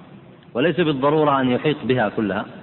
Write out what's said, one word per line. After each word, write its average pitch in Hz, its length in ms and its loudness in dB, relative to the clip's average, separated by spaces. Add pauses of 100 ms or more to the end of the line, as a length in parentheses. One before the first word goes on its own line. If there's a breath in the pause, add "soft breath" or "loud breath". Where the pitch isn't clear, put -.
(560)
وليس 156 240 0
بالضرورة 147 600 2
أن 127 80 2
يحيط 131 340 0
بها 117 260 0
كلها، 101 360 -2 (180)